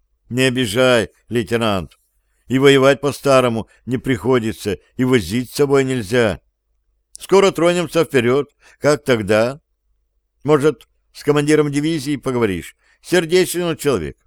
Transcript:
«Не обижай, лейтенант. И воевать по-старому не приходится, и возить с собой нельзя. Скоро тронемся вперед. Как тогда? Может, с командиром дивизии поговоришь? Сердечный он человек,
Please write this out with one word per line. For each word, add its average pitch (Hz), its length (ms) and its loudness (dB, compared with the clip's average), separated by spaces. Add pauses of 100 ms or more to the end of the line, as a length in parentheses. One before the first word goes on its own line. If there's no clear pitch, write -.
(280)
«Не 123 140 -2
обижай, 123 680 0 (180)
лейтенант. 110 720 -2 (500)
И 127 100 0
воевать 139 420 4
по-старому 127 680 0 (180)
не 123 120 -6
приходится, 110 800 -2 (180)
и 127 80 0
возить 120 460 0
с - 40 -20
собой 139 300 2
нельзя. 120 560 -2 (720)
Скоро 190 380 2
тронемся 165 540 0
вперед. 131 500 0 (240)
Как 147 260 0
тогда? 113 560 0 (840)
Может, 143 420 0 (260)
с - 120 -20
командиром 147 480 0
дивизии 147 440 -4
поговоришь? 107 600 -4 (240)
Сердечный 175 640 -2
он 165 120 -4
человек, 90 500 -4